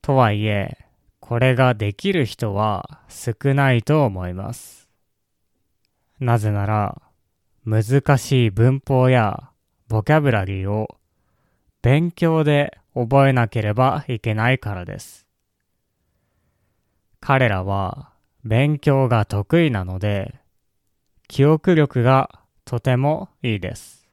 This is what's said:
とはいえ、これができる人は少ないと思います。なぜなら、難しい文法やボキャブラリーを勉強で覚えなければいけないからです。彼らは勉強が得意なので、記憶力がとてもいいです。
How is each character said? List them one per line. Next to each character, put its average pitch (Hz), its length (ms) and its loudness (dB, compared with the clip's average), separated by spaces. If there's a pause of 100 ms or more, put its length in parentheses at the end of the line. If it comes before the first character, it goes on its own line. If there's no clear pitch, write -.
と 139 140 -2
は 123 160 4
い 104 160 -4
え、 104 320 -4 (400)
こ 120 220 -6
れ 127 160 2
が 127 180 2
で 107 180 -4
き 196 200 -4
る 165 120 0
人 107 300 -6
は 104 540 -4
少 - 440 -4
な 139 200 2
い 117 100 2
と 151 220 2
思 92 240 -4
い 90 40 -6
ま 98 200 -10
す。 - 360 -20 (1300)
な 120 180 2
ぜ 107 140 0
な 101 140 -2
ら、 107 360 -2 (640)
難 113 500 2
し 127 300 0
い 107 40 0
文 120 360 2
法 127 240 2
や 113 400 0 (380)
ボ 110 160 -2
キ - 80 0
ャ 156 80 4
ブ 143 100 0
ラ 104 140 0
リ 95 180 -6
ー 98 100 -4
を 107 260 -6 (840)
勉 151 300 2
強 160 320 0
で 143 360 0 (140)
覚 135 360 2
え 135 40 2
な 120 160 2
け 117 140 -4
れ 104 100 -2
ば 127 360 0
い 120 100 -4
け 110 160 -4
な 110 160 0
い 131 80 0
か 104 160 -8
ら 90 100 -10
で 95 140 -14
す。 - 280 -20 (1900)
彼 131 280 0
ら 95 140 -2
は 98 500 -6 (320)
勉 135 340 0
強 135 300 2
が 113 180 2
得 104 360 0
意 156 80 2
な 98 140 -4
の 92 140 -8
で、 101 360 -6 (920)
記 - 160 2
憶 156 320 4
力 139 260 0
が 131 400 0 (220)
と 120 160 -6
て 127 160 0
も 147 320 -2 (140)
い 117 140 -2
い 95 40 -6
で 90 160 -8
す。 - 360 -20